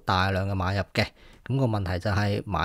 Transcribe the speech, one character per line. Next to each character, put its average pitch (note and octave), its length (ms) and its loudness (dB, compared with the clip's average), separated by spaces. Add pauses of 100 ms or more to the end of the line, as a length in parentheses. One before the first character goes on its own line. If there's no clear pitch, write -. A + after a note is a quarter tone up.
大 F#2+ 260 2
量 G2 180 0
嘅 G2+ 60 -2
買 F#2 220 0
入 G2 60 0 (120)
嘅。 G#2+ 120 2 (380)
咁 B2+ 140 -2
個 C3+ 60 2
問 A2 200 0
題 F2+ 140 -2
就 G#2 140 -2
係 G#2 340 0
買 F2+ 180 -2